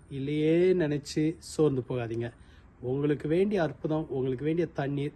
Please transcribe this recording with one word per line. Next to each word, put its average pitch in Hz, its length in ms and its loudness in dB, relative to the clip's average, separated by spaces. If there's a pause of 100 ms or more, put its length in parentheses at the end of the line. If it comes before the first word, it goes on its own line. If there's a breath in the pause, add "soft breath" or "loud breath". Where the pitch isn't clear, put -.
இல்லையே 151 640 2
நினைச்சு 156 640 0
சோர்ந்து 139 520 2
போகாதீங்க. 117 420 -4 (500 soft breath)
உங்களுக்கு 143 460 0
வேண்டிய 190 340 2
அற்புதம், 156 480 -2
உங்களுக்கு 131 360 -2
வேண்டிய 160 220 0
தண்ணீர் 143 480 -4